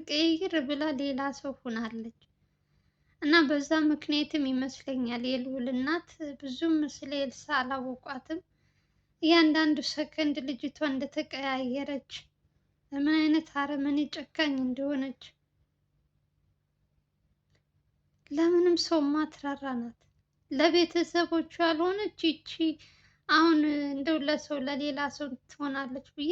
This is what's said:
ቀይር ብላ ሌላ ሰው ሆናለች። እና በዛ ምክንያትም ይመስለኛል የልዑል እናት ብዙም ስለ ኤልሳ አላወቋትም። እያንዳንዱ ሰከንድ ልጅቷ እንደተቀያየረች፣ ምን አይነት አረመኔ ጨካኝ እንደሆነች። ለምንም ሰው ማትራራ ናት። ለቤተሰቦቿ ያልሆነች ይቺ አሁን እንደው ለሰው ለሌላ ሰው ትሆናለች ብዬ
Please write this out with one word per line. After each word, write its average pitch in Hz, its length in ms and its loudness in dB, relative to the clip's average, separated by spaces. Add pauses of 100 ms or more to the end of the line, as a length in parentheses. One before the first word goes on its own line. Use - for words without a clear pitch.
ቀይር 330 480 0 (100)
ብላ 285 200 -2 (120)
ሌላ 277 260 -2 (120)
ሰው 269 220 -10
ሆናለች። 226 640 -8 (1040)
እና 302 220 4
በዛ 285 260 0 (140)
ምክንያትም 302 600 0
ይመስለኛል 254 800 -4
የልዑል 254 420 -4
እናት 269 420 -2 (280)
ብዙም 311 400 0 (120)
ስለ 269 280 -12
ኤልሳ 277 280 -4 (100)
አላወቋትም። 262 840 -4 (840)
እያንዳንዱ 311 640 6
ሰከንድ 302 580 -2
ልጅቷ 269 420 -6
እንደተቀያየረች፣ 269 1300 -4 (800)
ምን 277 200 0
አይነት 311 420 4
አረመኔ 285 440 -2 (120)
ጨካኝ 302 480 -4
እንደሆነች። 262 640 -4 (3000)
ለምንም 349 480 4
ሰው 330 260 0
ማትራራ 285 580 -2 (120)
ናት። 233 220 -8 (540)
ለቤተሰቦቿ 330 1080 2
ያልሆነች 339 640 0
ይቺ 311 280 -2 (800)
አሁን 320 300 6 (280)
እንደው 285 320 0
ለሰው 294 400 -2
ለሌላ 277 400 -4 (120)
ሰው 294 160 -8 (180)
ትሆናለች 269 640 -8
ብዬ 302 220 -4